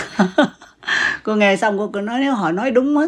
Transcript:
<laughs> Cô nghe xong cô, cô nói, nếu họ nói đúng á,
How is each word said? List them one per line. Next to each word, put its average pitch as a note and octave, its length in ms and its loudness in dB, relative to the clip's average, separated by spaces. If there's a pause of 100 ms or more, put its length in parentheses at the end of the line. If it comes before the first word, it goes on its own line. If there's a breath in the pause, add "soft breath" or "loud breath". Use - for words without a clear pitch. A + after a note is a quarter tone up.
(160)
<laughs> F#3+ 120 2 (920 loud breath)
Cô G#3+ 140 -2
nghe G3+ 200 4
xong G3+ 220 0
cô, G#3 140 -4
cô G3+ 80 -6
nói, A3+ 200 -4
nếu C#4 140 0
họ F3+ 180 0
nói A3+ 180 -2
đúng C4+ 280 2
á, D#4 100 2